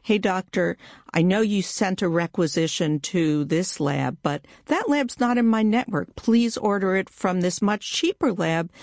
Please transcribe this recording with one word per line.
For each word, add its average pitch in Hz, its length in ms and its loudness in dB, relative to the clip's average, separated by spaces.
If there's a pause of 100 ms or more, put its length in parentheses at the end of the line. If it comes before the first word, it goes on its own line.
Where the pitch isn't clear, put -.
Hey, 208 160 2
doctor, 185 580 -2 (340)
I 165 120 2
know 190 180 4
you 202 220 0
sent 190 400 -2
a 185 40 2
requisition 165 920 0
to 151 460 0
this 165 340 -2
lab, 143 420 -2
but 147 240 -4 (220)
that 392 200 0
lab's 285 320 0
not 247 200 0
in 233 80 4
my 220 160 2
network. 214 520 -2
Please 233 420 2
order 196 380 0
it 190 140 -2
from 185 320 -2
this 180 180 -2
much 208 320 -2
cheaper 330 400 0
lab 165 380 -2 (140)